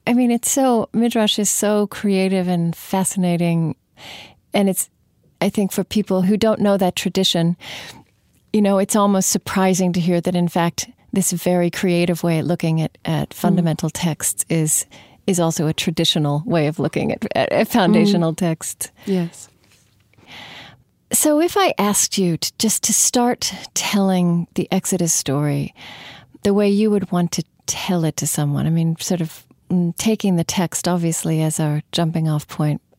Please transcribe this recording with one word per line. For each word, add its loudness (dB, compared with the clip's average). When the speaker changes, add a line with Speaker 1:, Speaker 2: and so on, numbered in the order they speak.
Speaker 1:
I 2
mean, 4
it's -2
so, 2
Midrash 0
is 0
so 0
creative 0
and 0
fascinating. 0
And 4
it's, -2
I 0
think -2
for -2
people 0
who 2
don't 2
know 2
that 0
tradition, 0
you 4
know, 4
it's 0
almost 2
surprising 0
to 0
hear 2
that, -2
in 2
fact, -2
this 0
very 2
creative 0
way 2
at -2
looking 0
at, -4
at -2
Speaker 2:
Mm. -20
Speaker 1:
fundamental 0
texts -4
is, 0
is 0
also 0
a 0
traditional 0
way 2
of -2
looking -2
at, -6
at, 0
at 2
foundational 4
Speaker 2:
Mm. -8
Speaker 1:
texts. -4
Speaker 2:
Yes. -4
Speaker 1:
So 2
if 0
I 4
asked 0
you 2
to, -6
just 0
to 0
start 0
telling 2
the -2
Exodus 0
story -2
the 2
way 4
you 2
would 0
want 0
to -4
tell -2
it 0
to -4
someone, -2
I 0
mean, 0
sort -2
of, -8
mm, 0
taking 0
the 0
text, -4
obviously, 0
as -2
our 0
jumping 0
off -2
point, -2